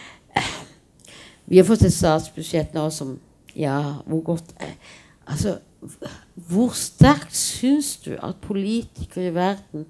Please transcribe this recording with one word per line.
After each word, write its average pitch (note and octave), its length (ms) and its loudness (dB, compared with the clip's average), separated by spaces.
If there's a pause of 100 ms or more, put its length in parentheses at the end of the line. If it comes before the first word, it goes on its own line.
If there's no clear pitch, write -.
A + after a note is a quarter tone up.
(360)
eh, - 160 -2 (960)
vi F#3 100 6
har F#3 80 10
fått G#3+ 180 4
et F3 80 6
statsbudsjett D#3+ 800 -2
nå D#3 160 -2
som, C3+ 280 -8 (360)
ja, C#3 240 -2 (280)
hvor D#3+ 160 -4
godt E3 380 -6
er, - 140 -14 (520)
altså, E3+ 320 -4 (920)
hvor G#3+ 220 2
sterkt - 640 4
synes - 640 -2
du - 180 -12
at - 260 -8
politikere G3+ 840 -6
i E3+ 80 -4
verden F3+ 560 -4